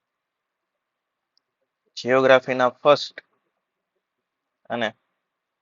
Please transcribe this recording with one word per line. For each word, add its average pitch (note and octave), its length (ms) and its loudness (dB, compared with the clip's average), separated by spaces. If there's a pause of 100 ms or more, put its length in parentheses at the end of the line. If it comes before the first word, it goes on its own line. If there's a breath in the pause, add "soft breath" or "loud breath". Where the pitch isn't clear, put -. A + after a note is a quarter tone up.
(2000)
જિયોગ્રાફીના C3 720 0
ફર્સ્ટ - 520 -2 (1500)
અને A#2 240 -8 (680)